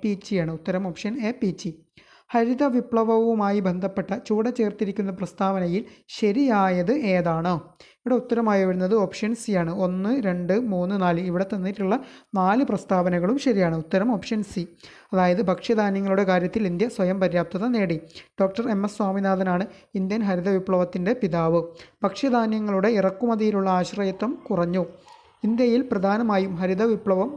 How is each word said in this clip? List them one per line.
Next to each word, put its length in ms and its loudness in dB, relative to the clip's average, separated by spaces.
പീച്ചിയാണ്. 580 -2
ഉത്തരം 220 -4
ഓപ്ഷൻ 220 -8
എ, 40 0
പീച്ചി. 300 -4
ഹരിത 320 2
വിപ്ലവവുമായി 920 2
ബന്ധപ്പെട്ട 440 -2
ചുവടെ 320 0
ചേർത്തിരിക്കുന്ന 580 -2
പ്രസ്താവനയിൽ 680 -2
ശരിയായത് 760 2
ഏതാണ്? 380 0
ഇവിടെ 180 0
ഉത്തരമായി 480 2
വരുന്നത് 340 0
ഓപ്ഷൻ 380 -2
സി 120 -4
ആണ്, 100 -2
ഒന്ന്, 260 -2
രണ്ട്, 280 0
മൂന്ന്, 300 0
നാല്. 180 2
ഇവിടെ 200 0
തന്നിട്ടുള്ള 460 -2
നാല് 320 4
പ്രസ്താവനകളും 720 0
ശരിയാണ്. 380 2
ഉത്തരം 340 0
ഓപ്ഷൻ 240 -4
സി. 100 -4
അതായത് 380 4
ഭക്ഷ്യധാന്യങ്ങളുടെ 800 0
കാര്യത്തിൽ 400 0
ഇന്ത്യ 260 0
സ്വയം 280 0
പര്യാപ്തത 500 -2
നേടി. 240 0
ഡോക്ടർ 240 0
എം 100 0
എസ് 100 -10
സ്വാമിനാഥനാണ് 680 0
ഇന്ത്യൻ 280 -2
ഹരിത 280 0
വിപ്ലവത്തിൻ്റെ 640 0
പിതാവ്. 400 2
ഭക്ഷ്യധാന്യങ്ങളുടെ 920 0
ഇറക്കുമതിയിലുള്ള 720 0
ആശ്രയത്വം 540 -4
കുറഞ്ഞു. 360 0
ഇന്ത്യയിൽ 440 2
പ്രധാനമായും 720 0
ഹരിത 200 0
വിപ്ലവം 420 0